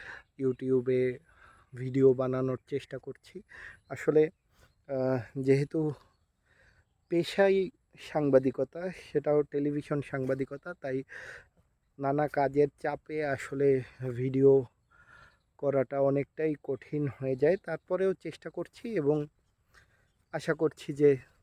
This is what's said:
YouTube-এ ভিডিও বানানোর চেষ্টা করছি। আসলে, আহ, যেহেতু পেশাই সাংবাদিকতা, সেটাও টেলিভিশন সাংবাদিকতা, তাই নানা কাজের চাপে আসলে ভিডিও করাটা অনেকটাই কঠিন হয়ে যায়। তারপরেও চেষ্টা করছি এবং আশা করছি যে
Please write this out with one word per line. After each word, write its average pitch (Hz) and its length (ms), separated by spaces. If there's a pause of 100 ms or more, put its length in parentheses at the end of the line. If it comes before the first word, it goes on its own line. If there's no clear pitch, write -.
(400)
YouTube-এ 127 760 (560)
ভিডিও 131 400
বানানোর 127 460 (100)
চেষ্টা 139 280
করছি। - 440 (460)
আসলে, 156 420 (580)
আহ, 131 540
যেহেতু 143 500 (1160)
পেশাই 190 640 (280)
সাংবাদিকতা, 139 920
সেটাও 147 520
টেলিভিশন 147 600
সাংবাদিকতা, 139 720
তাই 135 280 (960)
নানা 139 300
কাজের 143 400 (120)
চাপে 151 440
আসলে 139 580 (340)
ভিডিও 135 500 (920)
করাটা 139 420
অনেকটাই 139 640
কঠিন 143 460
হয়ে 135 280
যায়। 151 200
তারপরেও 180 580
চেষ্টা - 360
করছি - 440
এবং 151 320 (1080)
আশা 156 220
করছি 151 380
যে 143 240 (260)